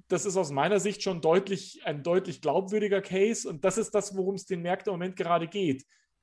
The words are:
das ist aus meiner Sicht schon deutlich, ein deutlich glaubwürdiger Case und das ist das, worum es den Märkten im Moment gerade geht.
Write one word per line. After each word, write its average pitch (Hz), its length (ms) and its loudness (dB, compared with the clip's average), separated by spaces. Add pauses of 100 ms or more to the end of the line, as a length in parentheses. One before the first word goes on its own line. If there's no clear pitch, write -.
das 180 180 0
ist 185 100 -2
aus 165 140 2
meiner 165 300 2
Sicht 196 220 -2
schon 180 200 -2
deutlich, 185 640 2
ein 147 180 -4
deutlich 175 400 0
glaubwürdiger 190 580 2
Case 196 480 0
und 160 160 -4
das 190 140 2
ist 214 160 -2
das, 196 200 0
worum 190 200 -2
es 185 100 -10
den 180 160 -4
Märkten 185 320 -2
im 170 60 -4
Moment 180 180 -6
gerade 170 320 2
geht. 165 380 0 (360)